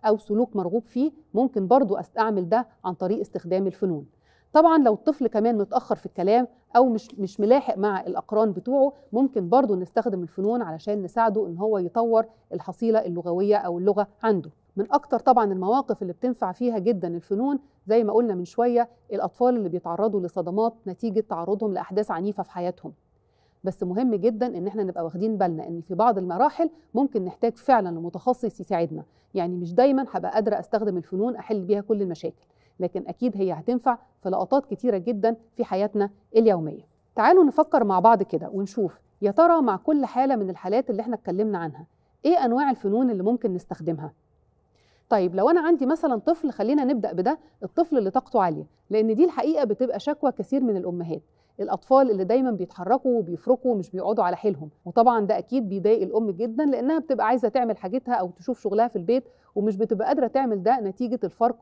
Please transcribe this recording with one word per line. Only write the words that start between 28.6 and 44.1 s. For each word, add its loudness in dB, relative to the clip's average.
يساعدنا، -4
يعني -2
مش -8
دايمًا 4
هبقى -6
قادرة 0
أستخدم -4
الفنون -4
أحل -6
بيها 0
كل -2
المشاكل، -8
لكن -6
أكيد -4
هي -2
هتنفع -2
في -6
لقطات 0
كتيرة 2
جدًا -2
في -4
حياتنا -2
اليومية. 4
تعالوا 8
نفكر 4
مع 2
بعض 6
كده -4
ونشوف -4
يا 2
ترى 6
مع 0
كل 0
حالة 0
من -2
الحالات -2
اللي -4
احنا -6
اتكلمنا -4
عنها، -8
إيه 4
أنواع 2
الفنون 0
اللي -2
ممكن 0
نستخدمها؟ -8